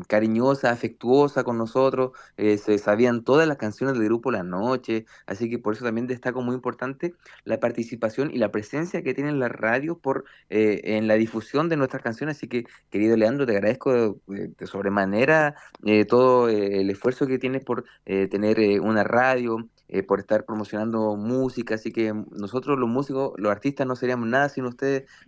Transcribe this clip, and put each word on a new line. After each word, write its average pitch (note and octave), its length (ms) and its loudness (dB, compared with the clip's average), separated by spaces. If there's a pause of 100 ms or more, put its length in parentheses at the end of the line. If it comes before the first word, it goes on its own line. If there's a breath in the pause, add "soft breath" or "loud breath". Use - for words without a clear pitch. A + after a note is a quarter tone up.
cariñosa, A#2+ 640 2
afectuosa B2+ 720 2
con A#2+ 140 -4
nosotros, C3 540 0 (260 loud breath)
eh, G#2 220 2
se G#2 180 2
sabían A#2 460 2
todas D3+ 240 4
las C#3+ 100 -2
canciones B2+ 380 -4
del A2 100 0
grupo A#2 260 0
La G2 120 -2
Noche, A2 600 -2 (200 soft breath)
así A2 240 -6
que A#2+ 80 -4
por A2 160 -4
eso A#2 120 -8
también A#2 200 -2
destaco B2 380 -6
muy B2 120 -4
importante B2+ 580 -8 (320 soft breath)
la A2 140 -2
participación A#2 720 -4
y B2+ 60 -6
la G#2 140 -4
presencia D3 500 -6
que C3 140 -4
tienen C#3+ 240 -2
las A#2+ 120 -2
radios C#3 500 -2
por, - 240 -4 (240 soft breath)
eh, G#2+ 340 2
en A2 240 -2
la G#2+ 80 4
difusión A2+ 540 0
de D#3+ 80 0
nuestras C3 260 -2
canciones. C#3+ 340 -6
Así - 100 -12
que, A#2+ 180 -4 (260 loud breath)
querido A2+ 260 4
Leandro, C#3 300 2
te A2 60 2
agradezco A2+ 720 2
de, G2 300 -8
de - 100 -12
sobremanera, G#2 880 2 (300 loud breath)
eh, G#2+ 200 6
todo, B2 440 6
eh, G2+ 320 0
el G2 80 0
esfuerzo B2 380 -2
que C3 120 -2
tienes C3 240 -4
por, A#2+ 220 -4 (200 soft breath)
eh, F#2+ 220 0
tener, G#2 320 2
eh, G2+ 200 4
una G#2+ 240 2
radio, A#2+ 640 0 (180)
eh, F#2+ 160 -4
por G2 160 0
estar G#2+ 260 0
promocionando A2 720 -4
música, A#2+ 600 -2
así G#2+ 160 -6
que A2 220 -2 (180)
nosotros B2+ 460 -4
los A#2+ 120 0
músicos, C3+ 480 -4
los G#2 140 0
artistas, C#3 360 -2
no B2+ 80 -2
seríamos B2 320 -2
nada C#3 220 2
sin C3 160 -6
ustedes, C3+ 440 -4 (180 soft breath)